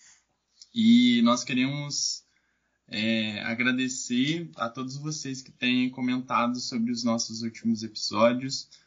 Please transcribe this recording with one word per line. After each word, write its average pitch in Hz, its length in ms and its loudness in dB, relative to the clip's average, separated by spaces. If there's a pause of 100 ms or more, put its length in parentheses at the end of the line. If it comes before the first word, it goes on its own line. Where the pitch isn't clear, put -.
(720)
E 120 500 6
nós 120 200 4
queremos, 143 800 -4 (640)
é, 110 560 -2
agradecer 127 1120 -2
a 117 100 -4
todos 131 300 -8
vocês 143 440 -8
que - 100 -20
têm 127 380 0
comentado 123 720 0
sobre 120 320 -2
os 117 120 -6
nossos 117 400 -2
últimos 113 400 -2
episódios. 120 840 0 (200)